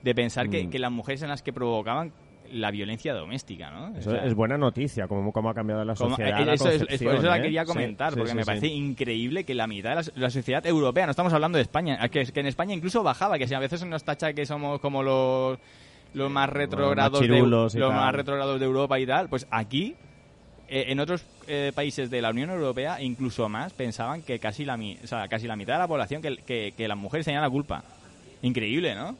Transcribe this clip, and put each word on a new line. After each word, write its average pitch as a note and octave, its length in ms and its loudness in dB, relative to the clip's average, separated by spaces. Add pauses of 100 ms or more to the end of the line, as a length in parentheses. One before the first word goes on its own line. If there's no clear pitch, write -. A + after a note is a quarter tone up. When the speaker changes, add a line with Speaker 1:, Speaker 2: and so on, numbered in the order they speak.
Speaker 1:
de B2 140 2
pensar A#2+ 340 0
que, G2+ 160 -2
Speaker 2:
Mm. F2 60 -6
Speaker 1:
que C3 80 -4
las B2 120 -2
mujeres C3+ 300 -6
son D3+ 80 -6
las C#3+ 120 -6
que C3+ 120 -6
provocaban A#2+ 580 -2 (400)
la A2 200 -2
violencia G#2+ 420 -4
doméstica, F2+ 580 -8
¿no? C#3 220 -12
O - 40 -10
Speaker 2:
Eso G2 140 -4
Speaker 1:
sea, A#2 140 0
Speaker 2:
es B2 80 2
buena A2+ 240 2
noticia, B2+ 500 0
como, G2+ 240 -2
como A2 180 0
ha A2 40 -2
cambiado G#2+ 320 -2
la A2 100 -2
Speaker 1:
como, A#2+ 160 0
Speaker 2:
sociedad, A2 300 0
Speaker 1:
eh, D3 40 4
Speaker 2:
la D3+ 80 4
Speaker 1:
eso D3 160 4
es, D#3 100 4
Speaker 2:
concepción, C3 320 0
Speaker 1:
por C3+ 80 4
eso - 100 4
la F3 80 4
Speaker 2:
¿eh? - 60 0
Speaker 1:
quería D#3 180 0
Speaker 2:
Sí, E3 60 -4
Speaker 1:
comentar, C#3 440 -2
Speaker 2:
sí, C3+ 60 -4
Speaker 1:
porque A#2 140 0
Speaker 2:
sí, A#2 40 -2
Speaker 1:
me A2+ 80 0
Speaker 2:
sí. G#2+ 40 -2
Speaker 1:
parece G#2+ 200 0
increíble C#3 760 -2
que C#3 100 -4
la A2+ 120 0
mitad G#2 240 -6
de C#3+ 40 0
la, E3 80 0 (120)
la B2+ 140 0
sociedad C3 360 0
europea, D#3+ 400 4
no D3+ 60 -2
estamos E3+ 220 2
hablando D#3+ 240 4
de C#3 40 6
España, D3 420 0
es B2 80 0
que, D3 100 2
es B2 100 -2
que D3 100 -2
en C#3+ 60 0
España F3 280 -2
incluso F#3 280 0
bajaba, F3+ 340 2
que C3 100 0
si C3 60 -2
a C3+ 60 -2
veces C#3 200 -2
se F3 60 -6
nos D#3+ 180 -6
tacha D#3 300 -2
que D3 120 -2
somos C#3+ 360 -4
como C#3 200 0
los, C3 560 2 (560)
los C#3 160 -2
más C#3 180 2
Speaker 2:
Los C#3 60 -4
Speaker 1:
retrógrados C#3 680 4
de, B2+ 60 8
Speaker 2:
machirulos A#2 460 6
y A2+ 60 0
Speaker 1:
los C3 100 4
Speaker 2:
tal. C3 100 2
Speaker 1:
más C3 140 4
retrógrados C#3 460 0
de C3+ 60 2
Europa C3+ 340 2
y C3 80 0
tal, D#3 220 2
pues C3 200 -2
aquí, B2+ 460 0 (720)
eh, C3+ 220 -2
en C3+ 100 0
otros, E3 260 -2 (220)
eh, C#3+ 260 -2
países C#3 380 -2
de B2 100 0
la A#2 80 2
Unión B2+ 220 -2
Europea, C#3+ 500 -2
incluso B2 480 -2
más, B2+ 240 -6
pensaban B2+ 480 -4
que C3 160 -6
casi A2 260 -6
la C3+ 140 -4
mi-, G#2+ 260 -8
o A#2 40 -16
sea, A2+ 200 -4
casi A2+ 200 -4
la A2+ 80 -6
mitad G#2 180 -4
de D#3 60 2
la F3+ 80 2
población, D3 340 -2
que, D3 240 -4
que, A2 320 -4
que A2+ 100 -4
las G#2 100 -2
mujeres A#2+ 280 -4
tenían D3 160 0
la D3 80 2
culpa. B2+ 340 -4 (600)
Increíble, B2 500 0
¿no? D3 260 -8